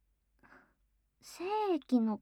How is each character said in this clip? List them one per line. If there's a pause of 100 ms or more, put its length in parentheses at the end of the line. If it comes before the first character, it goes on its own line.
(1200)
精 (300)
液
の